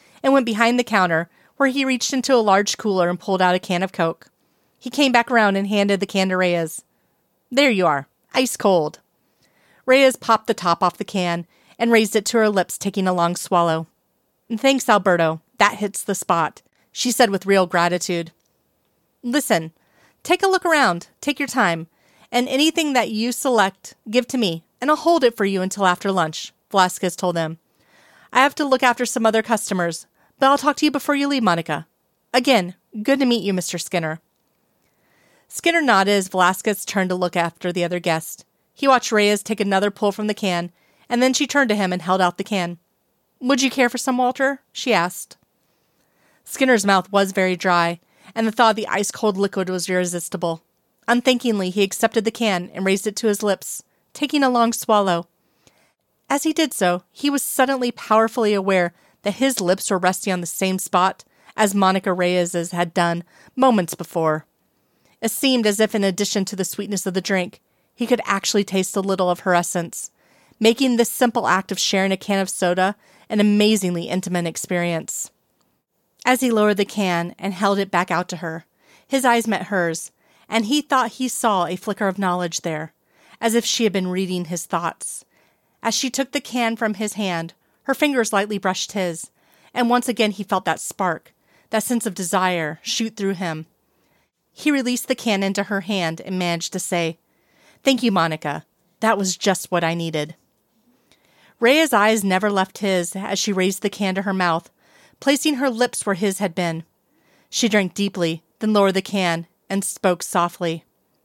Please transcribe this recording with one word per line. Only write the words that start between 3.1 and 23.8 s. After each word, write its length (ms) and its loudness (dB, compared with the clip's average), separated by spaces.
pulled 220 0
out 120 4
a 60 2
can 240 -2
of 80 -4
Coke. 380 -4
He 100 -12
came 220 2
back 180 2
around 280 4
and 100 -2
handed 320 2
the 60 -4
can 240 0
to 80 -2
Reyes. 460 -2
"There 180 4
you 160 2
are, 220 0
ice 220 0
cold." 440 2
Reyes 300 6
popped 320 0
the 60 2
top 280 0
off 160 0
the 60 -6
can 420 -2
and 120 2
raised 240 4
it 100 0
to 120 0
her 120 4
lips, 280 -2
taking 300 -2
a 60 2
long 220 0
swallow. 520 0
"Thanks, 320 2
Alberto. 540 4
That 200 4
hits 260 -6
the 100 -4
spot," 480 -2
she 200 -4
said 200 4
with 160 -4
real 180 4
gratitude. 640 -2
"Listen, 480 0
take 220 0
a 40 4
look 160 2
around, 440 2
take 180 -4
your 80 -2
time, 400 0
and 160 0
anything 460 0
that 160 2
you 220 -2
select, 640 0